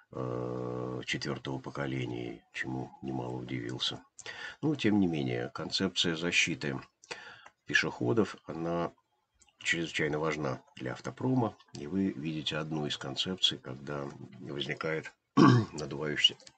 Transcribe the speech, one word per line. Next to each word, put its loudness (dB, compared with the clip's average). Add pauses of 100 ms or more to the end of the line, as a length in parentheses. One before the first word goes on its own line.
(120)
э, -4
четвертого -4
поколения, -6 (100)
чему -6 (100)
немало -4
удивился. -4 (600)
Но, 4
тем 6
не 8
менее, 0
концепция 0
защиты 2 (840)
пешеходов, 2
она -2 (720)
чрезвычайно 0
важна 0 (140)
для -6
автопрома. 0 (180)
И -8
вы 2
видите -4
одну -2
из -4
концепций, -2
когда -8 (340)
возникает -4 (120)
<clears throat> -4 (380)
надувающаяся, -4 (180)